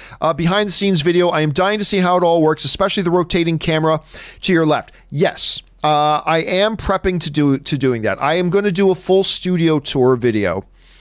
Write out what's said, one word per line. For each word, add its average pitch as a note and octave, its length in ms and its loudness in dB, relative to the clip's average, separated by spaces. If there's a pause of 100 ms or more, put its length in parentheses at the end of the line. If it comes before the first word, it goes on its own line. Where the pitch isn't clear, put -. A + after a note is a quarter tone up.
(200)
uh, D#3+ 140 0
behind-the-scenes F#3 680 0
video? F3 300 2
I D#3 100 0
am D3+ 140 0
dying G3 260 0
to G#3 60 -2
see G3+ 140 0
how F3+ 180 2
it F3+ 60 0
all E3+ 180 4
works, D#3 240 0
especially F#3+ 380 -2
the F3 60 -2
rotating E3+ 480 0
camera D#3 440 0 (400)
to - 100 -2
your E3 140 4
left." D3 260 -2 (180)
Yes, - 520 -2 (200)
uh, D3+ 440 2
I D#3+ 140 0
am G3+ 360 0
prepping F#3 460 -2
to D#3 100 -6
do, C#3+ 260 2
to C#3+ 200 -6
doing B2 240 0
that. G2+ 200 -2
I C#3+ 120 0
am F3+ 160 0
gonna G3+ 200 0
do F#3+ 220 2
a F3+ 40 0
full F#3+ 280 2
studio E3 560 0
tour C3 380 2
video. G#2 480 -2 (360)